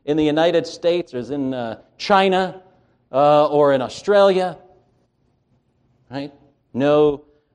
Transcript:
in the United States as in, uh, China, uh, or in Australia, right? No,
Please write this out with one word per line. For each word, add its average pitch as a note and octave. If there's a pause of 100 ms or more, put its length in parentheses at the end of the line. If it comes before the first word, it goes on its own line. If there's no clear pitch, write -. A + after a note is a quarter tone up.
in D3
the D#3
United D#3+
States F3
as B2
in, C3+
uh, A#2 (180)
China, F#3+ (500)
uh, D3
or D3
in C3
Australia, F#3 (1500)
right? C#3 (400)
No, D3 (320)